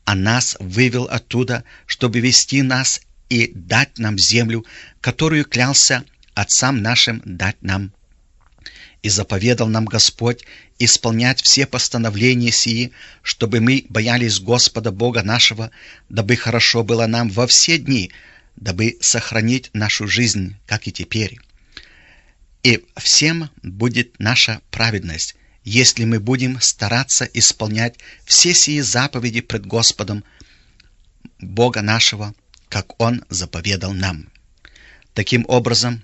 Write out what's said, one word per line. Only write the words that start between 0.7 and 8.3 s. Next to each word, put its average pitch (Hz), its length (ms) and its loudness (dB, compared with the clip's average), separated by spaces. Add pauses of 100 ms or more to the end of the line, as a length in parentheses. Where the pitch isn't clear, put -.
оттуда, 120 580 -4 (220)
чтобы 123 340 -2
вести 127 440 2
нас 131 360 0 (300)
и 117 260 0
дать 104 420 -2
нам 107 220 -2
землю, 113 460 2 (340)
которую 156 460 0
клялся 131 580 2 (300)
отцам 127 480 0
нашим 113 420 0
дать 95 380 -6
нам. 98 320 -4 (1120)